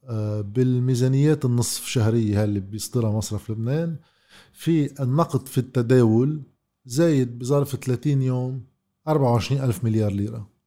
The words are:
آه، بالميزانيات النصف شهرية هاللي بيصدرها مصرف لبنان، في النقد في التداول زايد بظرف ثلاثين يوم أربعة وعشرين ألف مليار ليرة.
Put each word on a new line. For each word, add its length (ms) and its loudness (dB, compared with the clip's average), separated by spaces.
آه، 360 -4
بالميزانيات 1040 2
النصف 420 0
شهرية 560 2
هاللي 180 0
بيصدرها 520 -4
مصرف 380 -6
لبنان، 460 -4
في 500 0
النقد 460 0
في 100 -2
التداول 840 2
زايد 520 0
بظرف 380 -2
ثلاثين 460 -2
يوم 400 -4
أربعة 240 4
وعشرين 320 0
ألف 200 -2
مليار 280 2
ليرة. 540 -6